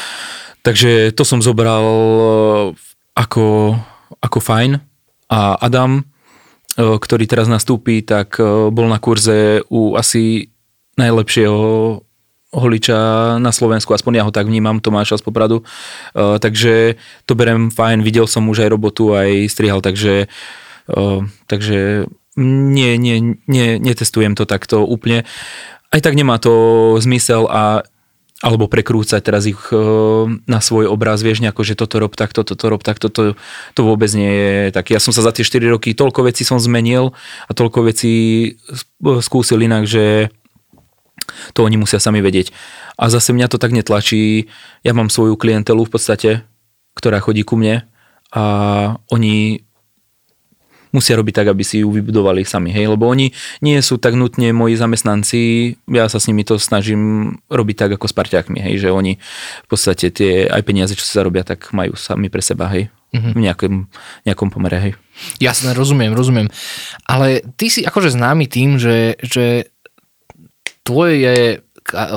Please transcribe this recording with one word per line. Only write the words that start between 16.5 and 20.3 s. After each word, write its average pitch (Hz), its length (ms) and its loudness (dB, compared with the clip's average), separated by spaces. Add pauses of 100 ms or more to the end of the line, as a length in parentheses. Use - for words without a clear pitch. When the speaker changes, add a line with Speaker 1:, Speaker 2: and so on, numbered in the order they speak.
Speaker 1:
to 127 100 0
berem 113 340 2
fajn, 113 320 2
videl 110 240 2
som 110 200 0
už 110 160 0
aj 107 100 2
robotu, 107 420 0
aj 98 160 2 (180)
strihal, 101 320 0
takže, 98 480 0 (600)